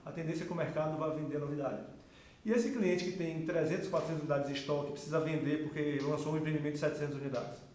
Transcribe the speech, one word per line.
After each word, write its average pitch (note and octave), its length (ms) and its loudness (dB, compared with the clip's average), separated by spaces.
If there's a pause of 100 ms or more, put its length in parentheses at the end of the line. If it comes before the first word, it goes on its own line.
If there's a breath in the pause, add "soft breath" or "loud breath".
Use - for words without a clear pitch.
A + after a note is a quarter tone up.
a D#3 60 -10
tendência E3 360 -2
é - 20 -6
que F3+ 40 -4
o E3+ 40 -2
mercado D#3 420 0
vá D#3 120 0
vender D3 280 -2
a D3 40 0
novidade. C#3+ 360 -2 (680 loud breath)
E G#3+ 80 2
esse B3 200 4
cliente F#3 320 4
que F3+ 80 0
tem D#3+ 340 -2
trezentos, E3+ 420 2
quatrocentos D#3+ 340 0
unidades C#3 280 2
em C#3 40 -2
estoque, C#3+ 400 0
precisa D#3 260 0
vender D#3 420 2
porque D3 400 0
lançou D3+ 320 0
um D#3 40 2
empreendimento D3+ 360 0
de - 60 -4
setecentas D3 380 0
unidades B2 420 -4 (160)